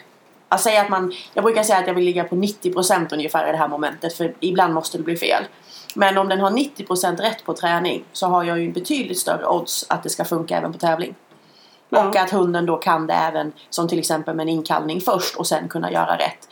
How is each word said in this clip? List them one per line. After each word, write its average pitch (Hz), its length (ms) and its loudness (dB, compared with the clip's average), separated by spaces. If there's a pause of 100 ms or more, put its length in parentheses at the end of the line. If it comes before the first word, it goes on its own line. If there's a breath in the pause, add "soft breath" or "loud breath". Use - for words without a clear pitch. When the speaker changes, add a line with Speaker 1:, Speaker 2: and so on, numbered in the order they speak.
(500)
Speaker 1:
Att 185 120 2
säga 214 200 6
att - 80 0
man, 185 240 0 (200 loud breath)
jag 196 100 0
brukar 214 200 4
säga 208 160 4
att 180 80 0
jag 185 60 -2
vill 180 120 2
ligga 175 180 2
på 175 120 -4
nittio 185 380 -2
procent 180 400 2
ungefär 156 360 0
i - 20 2
det 160 60 0
här 151 100 2
momentet. 151 460 -4
För 165 260 -4
ibland 175 340 2
måste 160 240 -4
det 165 60 -6
bli 170 140 -2
fel. 95 260 2 (520 loud breath)
Men 196 220 4
om 196 120 2
den 190 100 2
har 196 100 2
nittio 247 340 -2
procent 180 360 -2
rätt 220 260 -2
på 165 80 -4
träning 170 500 0 (100)
så 185 140 -2
har 180 160 2
jag 170 160 -2
ju 170 120 -2
betydligt 185 480 -4
större 165 280 -2
odds - 420 -2
att 170 140 0
det 156 60 -6
ska 160 160 -4
funka 165 320 -2
även 165 160 -4
på 170 60 -14
tävling. 165 360 -2 (760 soft breath)
Speaker 2:
Ja. - 200 4
Speaker 1:
Och 202 60 0
att 185 160 2
hunden 175 340 2
då 165 120 2
kan 160 300 0
det 165 60 0
även, 156 380 0 (180 loud breath)
som 170 180 0
till 170 120 0
exempel 160 360 -2
med 160 80 -2
en 160 60 -2
inkallning 156 520 -2
först 185 340 0
och 165 120 -4
sen 165 220 -2
kunna 165 220 -4
göra 170 260 2
rätt. - 340 -2